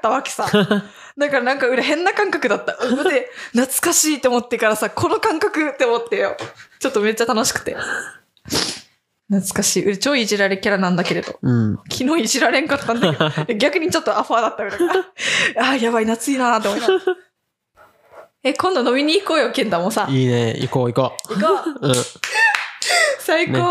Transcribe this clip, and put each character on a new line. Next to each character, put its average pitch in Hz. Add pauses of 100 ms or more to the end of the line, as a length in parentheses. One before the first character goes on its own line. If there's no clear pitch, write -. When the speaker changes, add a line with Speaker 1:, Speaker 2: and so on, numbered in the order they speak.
Speaker 1:
た 226
わ 262
け -
さ。 208
Speaker 2:
<laughs> -
Speaker 1:
だ 285
か 277
ら 240
な 262
ん 277
か 262
裏 254
変 302
な 403
感 403
覚 311
だ 202
っ -
た。 -
う、 247
待 302
っ -
て、 254 (220)
懐 254 (140)
か 349
し -
い 302
と 254
思 247
っ 240
て 233
か 220
ら 214
さ、 214
こ -
の 440
感 320
覚 311
っ -
て 285
思 233
っ 233
て -
よ。 196 (420)
ち -
ょ -
っ -
と 208
め 214
っ 226
ち -
ゃ 233
楽 240
し -
く -
て。 - (1500)
懐 196
か 196
し 185
い。 180
裏 196
超 277
い 233
じ 208
ら 202
れ 190
キ 214
ャ 202
ラ 196
な 185
ん 180
だ 175
け 170
れ 170
ど。 -
Speaker 2:
う 131
ん。 113 (140)
Speaker 1:
昨 277
日 226
い 220
じ 254
ら 214
れ 285
ん 311
か 277
っ -
た 226
ん 240
だ 175 (320)
け 233
ど。 -
Speaker 2:
<laughs> 208
Speaker 1:
逆 294
に 320
ち 339
ょ 320
っ -
と 214
ア 208
フ 285
ァ 226
ー 240
だ 220
っ 226
た 208
裏 202
が。 349 (640)
あ 226 (120)
ー、 240
や 233
ば 226
い、 220
夏 226
い 269
な 240
ー -
っ -
て 214
思 202
い -
な -
が 381
ら。 370 (1400)
え、 277
今 370
度 254
飲 247
み 277
に 311
行 -
こ 330
う 320
よ、 240
健 240
太 170
も 185
さ。 220
Speaker 2:
い 131
い 127
ね。 120
行 127
こ 131
う、 120
行 127
こ - (140)
う。 -
Speaker 1:
行 302
こ 339 (120)
う。 -
Speaker 2:
う -
ん。 123 (1200)
Speaker 1:
最 330
高。 -
Speaker 2:
ね。 349